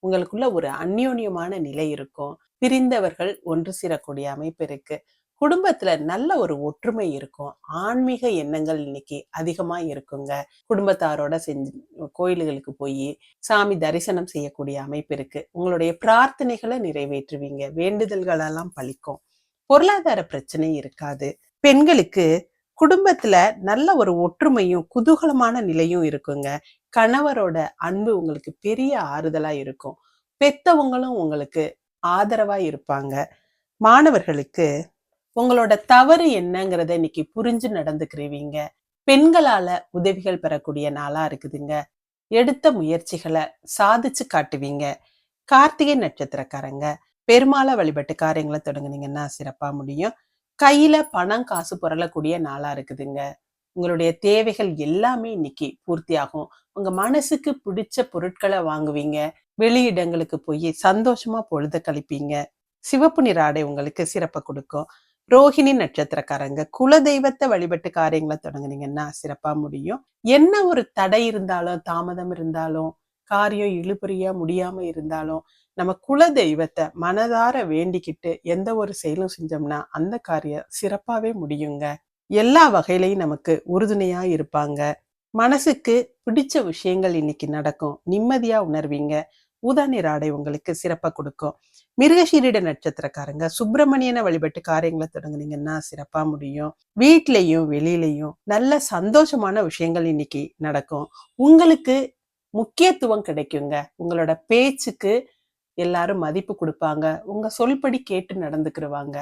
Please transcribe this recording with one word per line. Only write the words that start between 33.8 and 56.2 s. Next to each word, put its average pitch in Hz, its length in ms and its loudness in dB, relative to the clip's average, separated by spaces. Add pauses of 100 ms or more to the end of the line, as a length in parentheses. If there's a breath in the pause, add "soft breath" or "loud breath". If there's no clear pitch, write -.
உங்களோட 233 460 4
தவறு 285 440 8
என்னங்கிறத 180 600 -2
இன்னைக்கு 165 440 -2
புரிஞ்சு 226 340 -2
நடந்துக்கிருவீங்க. 151 960 -6 (440)
பெண்களால 269 680 6 (120)
உதவிகள் 185 480 -2
பெறக்கூடிய 147 520 -4
நாளா 147 360 -4
இருக்குதுங்க. 147 540 -8 (460)
எடுத்த 262 460 4
முயற்சிகளை 165 680 -2 (360)
சாதிச்சு 233 460 2 (100)
காட்டுவீங்க. 143 600 -4 (500)
கார்த்திகை 294 500 4
நட்சத்திரக்காரங்க 143 1040 -6 (360)
பெருமாளை 269 420 6
வழிபட்டு 156 400 -2
காரியங்களை 156 500 -2
தொடங்குனீங்கன்னா 143 600 -8
சிறப்பா 143 460 -10
முடியும். 143 420 -6 (500)
கையில 302 460 6
பணம் 208 340 -2
காசு 180 380 -6
புரளக்கூடிய 160 560 -4
நாளா 147 340 -6
இருக்குதுங்க. 139 600 -10 (400)
உங்களுடைய 170 460 -2
தேவைகள் 208 560 0
எல்லாமே 220 580 -2
இன்னைக்கு 147 440 -6 (100)
பூர்த்தியாகும். 160 600 -4 (260 soft breath)